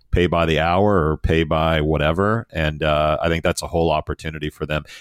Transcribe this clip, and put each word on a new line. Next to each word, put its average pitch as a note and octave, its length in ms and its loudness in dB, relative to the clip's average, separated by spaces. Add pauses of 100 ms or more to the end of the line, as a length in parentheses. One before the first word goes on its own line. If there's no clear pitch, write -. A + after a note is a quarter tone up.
(120)
pay F2 160 4
by E2+ 180 2
the D#2 140 2
hour F2 500 2
or D2+ 80 -2
pay D#2+ 260 2
by D#2+ 360 0
whatever. E2 720 0
And, D#2 320 -4
uh, D2+ 380 2
I E2+ 80 0
think E2 160 -2
that's F2 160 -2
a - 60 -8
whole E2 240 0
opportunity D#2 580 -6
for - 160 -10
them. D2 180 -4 (180)